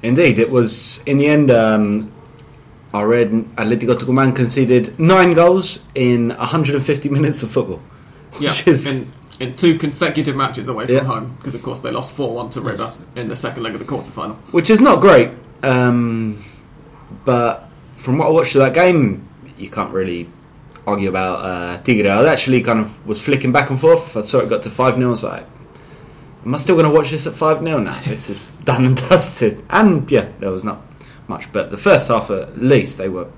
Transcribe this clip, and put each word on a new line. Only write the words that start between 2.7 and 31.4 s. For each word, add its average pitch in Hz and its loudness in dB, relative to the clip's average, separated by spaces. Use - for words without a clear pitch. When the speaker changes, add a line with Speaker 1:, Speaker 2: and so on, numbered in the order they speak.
Speaker 1:
I 104 -2
read 113 2
Atletico 117 0
Tucumán 131 0
conceded 127 0
nine 175 4
goals 175 2
in 123 2
a - -8
hundred 147 -2
and 135 -2
fifty 143 -2
minutes 139 0
of 110 -8
football. 95 -4
Speaker 2:
Yeah, 143 -2
Speaker 1:
Which - -2
is 139 2
Speaker 2:
in, 131 -8
in 127 -8
two 165 2
consecutive 160 -4
matches 131 -4
away 113 -8
from 123 0
Speaker 1:
Yeah. 131 0
Speaker 2:
home, 120 -6
'cause 135 -10
of - -14
course 123 -8
they 123 -8
lost 131 -8
four 123 -6
one 117 -10
to 123 -10
River 110 -6
Speaker 3:
Yes. - -12
Speaker 2:
in 123 -8
the 120 -8
second 127 -8
leg 113 -8
of - -10
the - -12
quarterfinal. - -10
Speaker 1:
Which 170 0
is 220 6
not 247 4
great, 160 6
um, 120 0
but 120 -2
from 127 -2
what 156 0
I 156 2
watched 165 2
of 139 6
that 131 2
game, 160 2
you - -16
can't 101 -8
really 87 -4
argue 101 -2
about, 92 -4
uh, 87 -8
Tigre. 104 2
I 107 4
actually 131 2
kind 117 0
of - -8
was 107 -4
flicking 139 -2
back 135 0
and 131 -4
forth. 165 2
I 107 -4
saw 127 0
it 113 -2
got 117 -2
to 113 -10
five 127 0
nil. 123 0
I 123 0
was 113 -4
like, - -10
"Am 123 -4
I 143 -4
still 170 2
gonna 160 4
watch 147 4
this 151 -6
at - -8
five 156 0
nil 160 -2
now? - -4
This 113 -6
is 101 -10
done 127 2
and 131 4
dusted." - 2
And 180 2
yeah, 120 2
there 98 -4
was 92 -6
not 107 -8
much. - -10